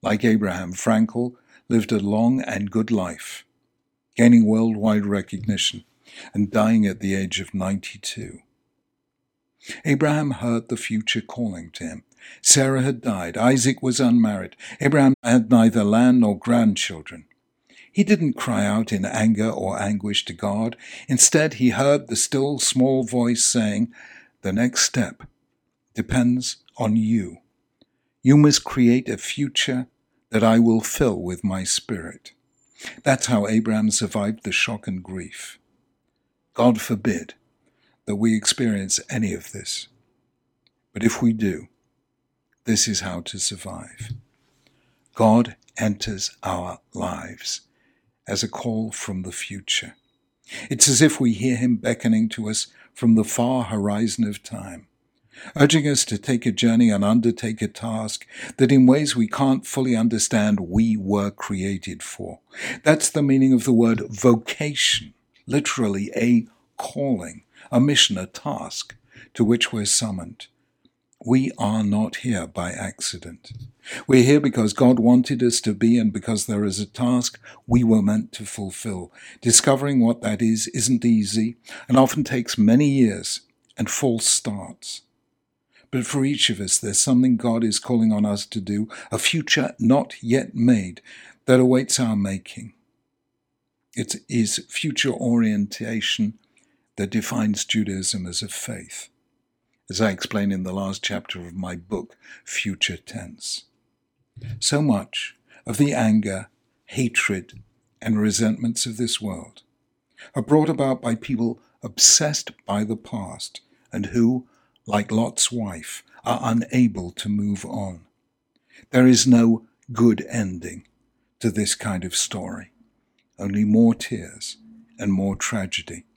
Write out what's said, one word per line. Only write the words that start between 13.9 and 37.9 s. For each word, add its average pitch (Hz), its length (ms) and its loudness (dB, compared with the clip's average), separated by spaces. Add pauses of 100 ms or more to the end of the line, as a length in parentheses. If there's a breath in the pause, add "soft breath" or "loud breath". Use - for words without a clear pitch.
unmarried. 113 560 2 (240 loud breath)
Abraham 139 420 4
had 117 300 4
neither 113 320 6
land 120 380 4
nor 104 180 2
grandchildren. 104 880 -2 (680 soft breath)
He 202 140 2
didn't 160 280 2
cry 104 320 -2
out 107 280 0
in 95 100 -2
anger 110 460 0
or 98 300 -6
anguish 101 460 -4
to 92 80 -12
God. 107 440 -4 (320 loud breath)
Instead, 151 460 2
he 123 160 2
heard 143 360 0
the 113 80 -6
still 139 440 -2
small 131 440 2
voice 120 400 0
saying, 110 500 0 (500 loud breath)
"The 95 100 -2
next 123 320 0
step - 380 -4 (720)
depends 123 600 0 (220)
on 110 180 0
you. 107 440 0 (840)
You 135 160 8
must 147 280 6
create 123 420 2
a 110 100 -4
future 131 680 -6 (420)
that 110 140 2
I 113 160 6
will 113 220 4
fill 110 400 -2
with 90 220 -8
my 95 200 -4
spirit." - 720 -8 (680 loud breath)
That's 131 240 0
how 104 200 2
Abraham 110 440 0
survived 107 520 -4
the 98 80 -8
shock - 360 -4
and 92 140 -8
grief. - 560 -14 (960)
God 120 280 2
forbid 98 520 -6 (720)